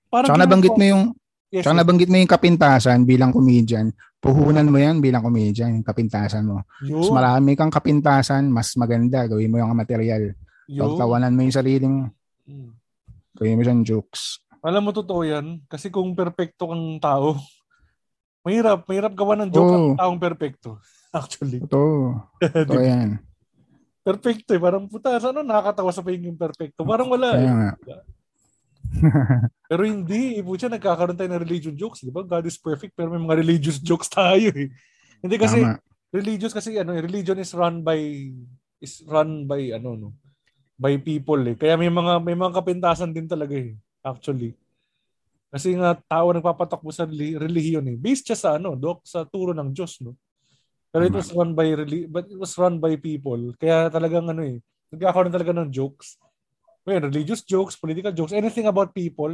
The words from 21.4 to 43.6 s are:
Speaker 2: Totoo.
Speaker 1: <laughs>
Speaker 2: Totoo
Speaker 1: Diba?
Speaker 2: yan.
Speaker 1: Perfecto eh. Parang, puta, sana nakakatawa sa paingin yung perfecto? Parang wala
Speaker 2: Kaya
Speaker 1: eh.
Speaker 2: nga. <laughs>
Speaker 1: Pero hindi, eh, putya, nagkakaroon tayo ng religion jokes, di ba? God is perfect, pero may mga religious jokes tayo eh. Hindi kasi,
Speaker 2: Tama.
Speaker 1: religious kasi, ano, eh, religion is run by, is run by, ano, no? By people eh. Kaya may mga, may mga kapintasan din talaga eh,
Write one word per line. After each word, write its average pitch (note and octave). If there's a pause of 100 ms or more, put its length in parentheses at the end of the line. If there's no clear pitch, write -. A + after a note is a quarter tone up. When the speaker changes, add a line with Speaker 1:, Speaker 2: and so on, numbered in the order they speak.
Speaker 2:
Totoo. C#3
Speaker 1:
<laughs> -
Speaker 2:
Totoo D#3+ (100)
Speaker 1:
Diba? B2+
Speaker 2:
yan. B2 (1000)
Speaker 1:
Perfecto G#3+
eh. E3+
Parang, G3
puta, A3+
sana G#3+
nakakatawa G3+
sa F3+
paingin F3
yung E3+
perfecto? D#3+
Parang A#3+
wala B3
Speaker 2:
Kaya B2+
Speaker 1:
eh. C3
Speaker 2:
nga. A2 (1160)
<laughs> B2+ (160)
Speaker 1:
Pero E3+
hindi, G#3+
eh, G3+
putya, F#3+
nagkakaroon F3
tayo F#3+
ng F3
religion D#3+
jokes, G3+
di C3
ba? D#3+
God E3+
is E3
perfect, D#3
pero E3+
may E3+
mga D#3+
religious D#3+
jokes E3
tayo G3
eh. C#3 (480)
Hindi F#3
kasi, A3
Speaker 2:
Tama. B3 (320)
Speaker 1:
religious G#3
kasi, G#3+
ano, F3
eh, D#3+
religion F#3
is F#3
run E3+
by, D#3+ (800)
is D3
run D#3
by, C#3
ano, A#2
no? G#2 (720)
By C#3
people D3
eh. A#2+
Kaya D#3
may E3+
mga, F3
may E3+
mga F3+
kapintasan F3
din D#3+
talaga D3
eh, A#2 (240)